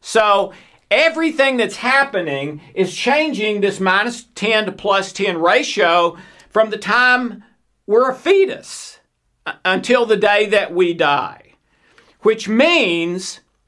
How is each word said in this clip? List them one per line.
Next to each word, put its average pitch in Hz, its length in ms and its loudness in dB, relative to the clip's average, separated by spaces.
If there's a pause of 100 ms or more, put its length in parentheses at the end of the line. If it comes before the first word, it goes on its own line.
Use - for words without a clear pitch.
So 208 520 2 (380)
everything 294 680 0
that's 214 200 -2
happening 170 840 -2 (120)
is 185 220 -2
changing 226 680 -2
this 196 180 -2
minus 196 460 -2 (100)
ten 214 300 0
to 190 60 -8
plus 196 400 -2
ten 185 260 -4
ratio 175 800 2 (320)
from 220 200 2
the 214 80 -8
time 240 680 0 (440)
we're 240 220 2
a 254 60 -4
fetus, - 840 0 (460)
uh, - 80 -10 (100)
until 190 420 2
the 214 120 0
day 208 300 2
that 196 260 0
we 175 200 0
die, 143 600 -2 (680)
which 220 280 0
means 185 920 0 (280)